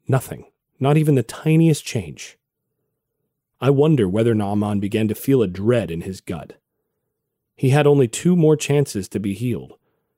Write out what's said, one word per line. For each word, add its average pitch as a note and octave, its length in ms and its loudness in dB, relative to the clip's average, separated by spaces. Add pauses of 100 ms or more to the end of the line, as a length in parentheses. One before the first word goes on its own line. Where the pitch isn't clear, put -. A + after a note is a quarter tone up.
Nothing, - 380 -4 (340)
not C#3+ 180 2
even D3+ 180 2
the B2 80 0
tiniest D#3+ 640 0
change. - 520 -12 (1200)
I B2 80 2
wonder C#3 400 4
whether A2+ 260 2
Naaman G#2 440 -2
began G#2+ 280 -2
to G#2+ 80 -2
feel C3+ 260 0
a G2+ 60 2
dread G2 440 -2
in E2 100 -6
his F#2+ 200 -12
gut. - 320 -14 (1000)
He C3+ 140 0
had C#3+ 180 4
only C#3+ 200 4
two F3 280 0
more D#3 220 4
chances C#3+ 520 -2
to G#2 100 -6
be G2 140 -6
healed, G2+ 400 -8 (440)